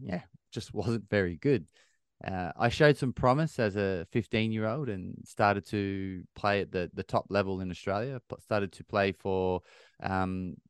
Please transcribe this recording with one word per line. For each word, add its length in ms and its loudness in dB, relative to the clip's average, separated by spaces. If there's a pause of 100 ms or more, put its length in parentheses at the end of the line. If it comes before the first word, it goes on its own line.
yeah, 180 -6 (300)
just 200 -8
wasn't 380 -2
very 280 0
good. 280 2 (580)
Uh, 320 -6
I 140 2
showed 280 6
some 160 -2
promise 440 2
as 180 2
a 360 0
fifteen-year-old 800 0
and 260 -8 (100)
started 440 2
to 520 -2 (140)
play 260 2
at 100 -8
the, 220 -2
the 80 -6
top 300 -2
level 300 0
in 100 -6
Australia, 580 -6
p-, 120 -8
started 320 -2
to 100 -16
play 280 2
for, 500 0 (420)
um, 500 -2 (160)